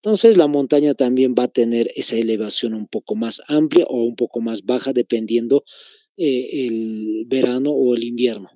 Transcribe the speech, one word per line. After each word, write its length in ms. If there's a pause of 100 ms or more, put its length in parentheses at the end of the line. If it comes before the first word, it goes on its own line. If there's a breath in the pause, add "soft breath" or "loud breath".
Entonces, 340
la 80
montaña 480
también 440
va 80
a 20
tener 480
esa 220
elevación 580
un 120
poco 280
más 320
amplia 420
o 140
un 120
poco 260
más 220
baja, 300
dependiendo, 720 (520 soft breath)
eh, 500
el 580
verano 460
o 240
el 80
invierno. 520